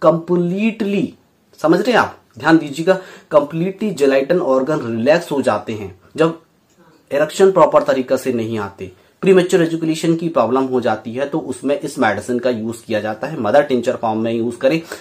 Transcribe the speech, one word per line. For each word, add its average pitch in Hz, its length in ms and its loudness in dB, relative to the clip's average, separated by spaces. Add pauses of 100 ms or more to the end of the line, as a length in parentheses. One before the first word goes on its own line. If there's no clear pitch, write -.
कंप्लीटली, 175 1120 0 (480)
समझ 165 180 4
रहे 254 120 0
हैं 214 80 4
आप, 104 180 -2 (220)
ध्यान 160 180 4
दीजिएगा, 156 360 0 (380)
कंप्लीटली 190 600 0
जेलाटिन 139 480 2
ऑर्गन 135 400 0
रिलैक्स 123 520 0
हो 143 100 -2
जाते 110 320 -2
हैं। 101 260 -12 (180)
जब 165 220 2 (720)
इरेक्शन 196 400 2
प्रॉपर 151 320 4
तरीका 135 340 0
से 131 160 -4
नहीं 113 260 -4
आते, 95 320 -10 (300)
प्रीमैच्योर 180 420 4
एजुकेशन 160 520 -2
की 170 140 -4
प्रॉब्लम 131 340 0
हो 127 180 -2
जाती 113 320 -4
है, 139 140 -4
तो 160 120 -4
उसमें 139 400 -4
इस 143 200 -8
मेडिसिन 113 400 -2
का 123 100 0
यूज़ 113 360 -6
किया 107 140 -2
जाता 107 280 -6
है। 156 120 -8
मदर 123 240 2
टिंचर 123 320 -2
फॉर्म 110 240 -4
में 113 140 -2
यूज़ 117 240 -4
करें, 156 240 0 (200)